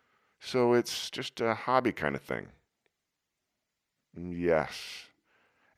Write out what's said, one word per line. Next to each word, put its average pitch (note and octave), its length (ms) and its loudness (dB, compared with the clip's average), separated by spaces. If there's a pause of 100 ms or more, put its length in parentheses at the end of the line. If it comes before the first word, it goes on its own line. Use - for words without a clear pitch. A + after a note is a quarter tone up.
(380)
"So A#2+ 340 2
it's - 380 0
just - 300 -10
a A2+ 140 2
hobby B2 360 2
kind D2 240 -2
of C2+ 80 -6
thing?" G#1+ 300 -6 (1600)
Yes. E2+ 920 -2 (680)